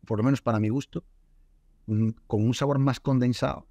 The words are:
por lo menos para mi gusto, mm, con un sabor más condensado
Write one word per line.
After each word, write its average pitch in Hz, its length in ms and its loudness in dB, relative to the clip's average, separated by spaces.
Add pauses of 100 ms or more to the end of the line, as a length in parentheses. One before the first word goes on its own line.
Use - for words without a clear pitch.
por 113 120 -4
lo 104 60 0
menos 131 180 2
para 110 180 0
mi 107 100 0
gusto, 139 340 -6 (840)
mm, 110 220 0 (180)
con 107 180 0
un 123 80 2
sabor 139 260 0
más 139 200 0
condensado 131 720 -2